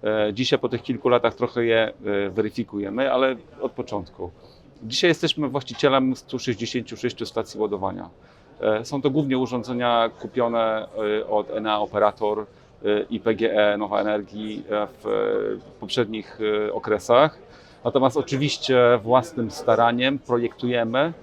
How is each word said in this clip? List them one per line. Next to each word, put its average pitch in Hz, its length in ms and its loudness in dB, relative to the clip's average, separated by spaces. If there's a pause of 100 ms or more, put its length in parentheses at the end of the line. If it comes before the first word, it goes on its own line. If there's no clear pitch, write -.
E, 107 300 0
dzisiaj 127 240 0
po 123 100 -2
tych 120 140 -4
kilku 123 260 -2
latach 117 260 4
trochę 120 300 -2
je, 113 280 2 (340)
e, 98 40 -4
weryfikujemy, 104 800 -4
ale 131 240 2 (240)
od 127 120 -4
początku. 90 580 -8 (520)
Dzisiaj 131 260 0
jesteśmy 156 400 0
właścicielem 131 680 2
stu - 220 -10
sześćdziesięciu 117 580 -4
sześciu 120 300 -4
stacji 110 340 -6
ładowania. 95 500 -4 (500)
E, 107 240 0
są 135 180 -6
to 139 80 2
głównie 135 280 0
urządzenia 120 720 0 (100)
kupione, 113 680 0 (320)
e, 110 60 -8
od 104 240 -2
Enea 107 300 -2
Operator, 104 680 0 (380)
e, 104 160 2 (100)
i 113 100 -4
P 113 140 0
G 110 180 0
E 104 240 4
Nowa 104 240 -2
Energii, 107 680 -4
e, 104 160 -2
w, - 200 -14
e, 107 760 -4
poprzednich, 110 580 -4 (300)
e, 110 40 -4
okresach. 117 680 4 (460)
Natomiast 127 320 2
oczywiście 131 840 2
własnym 120 480 0
staraniem 120 680 2
projektujemy 120 960 -2 (100)